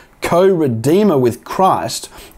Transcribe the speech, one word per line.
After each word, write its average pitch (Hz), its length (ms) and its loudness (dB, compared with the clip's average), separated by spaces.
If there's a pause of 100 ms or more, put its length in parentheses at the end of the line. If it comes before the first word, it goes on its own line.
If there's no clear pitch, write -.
(200)
co-redeemer 170 1000 2
with 120 240 0
Christ. 131 640 -2 (300)